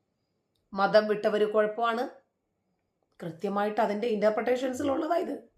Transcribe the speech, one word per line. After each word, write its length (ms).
മതം 340
വിട്ടവര് 440
കുഴപ്പമാണ്. 600
കൃത്യമായിട്ട് 640
അതിൻ്റെ 260
ഇന്റർപ്രിട്ടേഷൻസിലുള്ളതാ 1080
ഇത്. 180